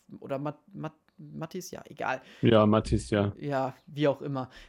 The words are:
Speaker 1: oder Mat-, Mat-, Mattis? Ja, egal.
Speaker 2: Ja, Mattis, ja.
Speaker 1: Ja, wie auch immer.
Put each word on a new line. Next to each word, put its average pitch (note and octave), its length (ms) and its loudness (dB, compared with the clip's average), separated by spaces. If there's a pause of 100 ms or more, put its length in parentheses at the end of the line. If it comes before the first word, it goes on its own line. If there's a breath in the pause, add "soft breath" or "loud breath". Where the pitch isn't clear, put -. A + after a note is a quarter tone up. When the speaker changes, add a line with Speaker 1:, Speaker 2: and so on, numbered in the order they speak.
(220)
Speaker 1:
oder C3+ 180 -6
Mat-, D3 240 -8 (100)
Mat-, D3 200 -12 (240)
Mattis? D3+ 540 -14
Ja, - 180 -14
egal. - 320 -4 (200 loud breath)
Speaker 2:
Ja, A2+ 240 8
Mattis, A2 460 2
ja. G2+ 260 0
Speaker 1:
Ja, C3 380 -4 (120)
wie D3 200 -2
auch C#3 140 0
immer. C3+ 280 -8 (200 soft breath)